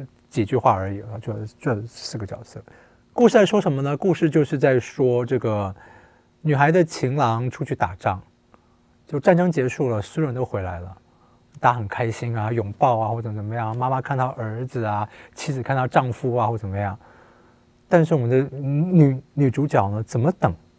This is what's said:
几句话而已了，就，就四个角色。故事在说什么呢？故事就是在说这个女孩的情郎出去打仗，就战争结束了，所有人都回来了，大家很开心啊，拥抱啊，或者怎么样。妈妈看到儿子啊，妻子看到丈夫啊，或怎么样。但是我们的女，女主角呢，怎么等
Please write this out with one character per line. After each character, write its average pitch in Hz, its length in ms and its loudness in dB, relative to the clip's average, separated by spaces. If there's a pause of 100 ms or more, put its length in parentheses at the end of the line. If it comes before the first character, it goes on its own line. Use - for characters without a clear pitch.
(280)
几 113 160 -2
句 127 120 -2
话 113 160 4
而 95 200 -2
已 101 80 -8
了， 107 200 -12
就， 110 140 -8 (240)
就 117 280 -4
四 - 320 -12
个 107 80 -8
角 - 180 -12
色。 - 180 -18 (500)
故 240 160 6
事 - 60 4
在 208 120 8
说 208 140 2
什 185 100 0
么 135 100 -2
呢？ 143 160 -2
故 185 160 0
事 160 160 2
就 151 160 2
是 143 140 -4
在 131 200 4
说 123 460 0
这 123 140 -2
个 104 360 -2 (680)
女 151 120 0
孩 143 160 6
的 175 140 4
情 135 320 -2
郎 120 340 0
出 - 140 -8
去 - 100 -6
打 95 220 -2
仗， 98 240 -2 (840)
就 147 120 -6
战 175 180 6
争 180 140 4
结 135 180 0
束 135 200 -2
了， 110 140 -2
所 - 180 -8
有 156 60 0
人 123 80 -6
都 127 100 -4
回 104 180 -4
来 90 180 -8
了， 90 160 -14 (640)
大 123 140 4
家 120 60 -4
很 107 100 -6
开 117 220 -4
心 117 260 -6
啊， 107 160 -2
拥 107 200 -4
抱 123 260 2
啊， 110 100 -2
或 117 140 -4
者 113 100 -8
怎 104 100 -8
么 107 120 -8
样。 113 220 -4
妈 127 120 -2
妈 131 140 -2
看 135 160 -4
到 127 120 0
儿 113 360 -8
子 123 180 -6
啊， 104 240 -2 (260)
妻 - 180 -8
子 131 100 -6
看 135 120 -2
到 131 120 0
丈 127 260 0
夫 123 240 -2
啊， 117 100 2
或 117 120 -2
怎 104 100 -8
么 95 80 -4
样。 101 220 -4 (880)
但 165 160 6
是 165 100 0
我 143 60 2
们 117 80 0
的 131 300 0
女， 143 640 4 (100)
女 139 180 2
主 139 160 0
角 113 220 2
呢， 104 140 -4
怎 - 180 -4
么 143 120 2
等 101 200 0 (260)